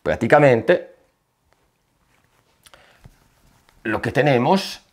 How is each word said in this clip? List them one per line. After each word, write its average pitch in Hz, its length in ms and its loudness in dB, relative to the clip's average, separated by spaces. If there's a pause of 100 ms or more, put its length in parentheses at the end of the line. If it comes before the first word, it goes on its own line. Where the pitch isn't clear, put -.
Prácticamente 123 920 0 (3000)
lo 107 180 -6
que 113 100 -6
tenemos 143 720 0 (120)